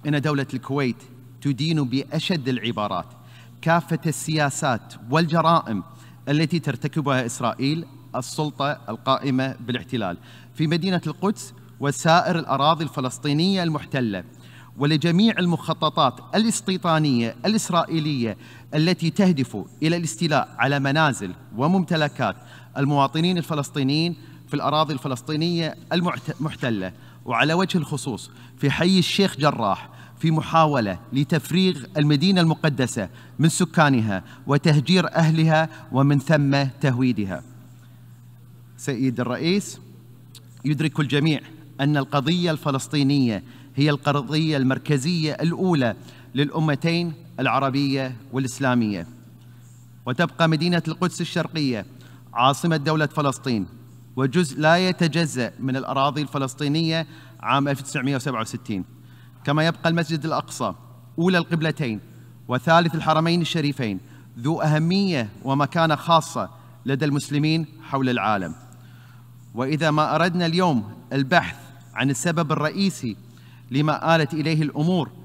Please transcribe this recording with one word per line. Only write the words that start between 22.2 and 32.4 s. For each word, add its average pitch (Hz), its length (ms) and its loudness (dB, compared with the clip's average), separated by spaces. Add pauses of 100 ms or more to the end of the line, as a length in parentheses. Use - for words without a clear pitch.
المواطنين 147 600 2
الفلسطينيين 151 800 -2 (320)
في - 60 -8
الأراضي 151 400 0
الفلسطينية 156 840 -4 (180)
المعت-، 175 460 -2
المحتلة، 110 520 -4 (340)
وعلى 127 280 0
وجه 185 240 0
الخصوص 139 540 -6 (260)
في 139 140 0
حي 185 280 2
الشيخ 185 380 0
جراح، 113 520 0 (300)
في 165 120 2
محاولة 143 680 2 (140)
لتفريغ 156 680 0 (140)
المدينة 151 440 4